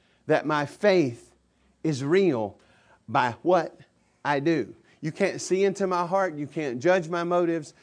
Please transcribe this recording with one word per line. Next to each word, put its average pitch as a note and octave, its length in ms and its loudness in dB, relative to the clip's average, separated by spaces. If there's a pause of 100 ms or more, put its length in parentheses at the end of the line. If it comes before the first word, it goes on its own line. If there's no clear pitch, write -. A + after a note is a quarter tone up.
(260)
that D3 200 2
my D3 200 -2
faith E3+ 680 0 (520)
is C#3+ 180 -2
real C#3 560 0 (500)
by B2 340 0
what E3 360 2 (460)
I C#3+ 160 0
do. C#3+ 340 0 (260)
You D#3 120 -6
can't C#3+ 280 -2
see F#3+ 240 0
into G3 220 0
my F3 200 0
heart. F#3 280 0
You D3 120 -8
can't C3 340 -6
judge E3+ 280 2
my E3+ 160 -4
motives, E3+ 480 0 (100)